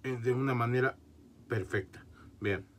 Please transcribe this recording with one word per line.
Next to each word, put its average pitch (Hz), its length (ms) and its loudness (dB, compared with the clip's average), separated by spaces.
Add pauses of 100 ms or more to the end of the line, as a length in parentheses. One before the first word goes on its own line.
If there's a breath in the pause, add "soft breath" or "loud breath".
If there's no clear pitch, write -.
eh, 131 120 -2
de 117 160 0
una 131 220 2
manera 123 420 2 (520)
perfecta. - 580 -2 (340 loud breath)
Vean. 98 280 -2 (120)